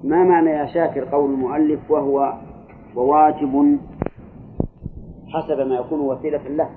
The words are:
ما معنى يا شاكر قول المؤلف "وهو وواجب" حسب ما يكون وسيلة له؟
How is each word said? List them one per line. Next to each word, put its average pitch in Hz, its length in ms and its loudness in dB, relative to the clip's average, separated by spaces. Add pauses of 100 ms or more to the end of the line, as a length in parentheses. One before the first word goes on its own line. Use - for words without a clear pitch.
ما 156 200 2
معنى 170 260 4
يا 147 160 -2
شاكر 143 400 -2
قول 139 280 0
المؤلف 143 580 0
"وهو 139 420 0 (640)
وواجب" 143 840 4 (1500)
حسب 151 320 -4
ما 131 160 0
يكون 147 240 -6
وسيلة 135 480 -4
له؟ 147 300 -4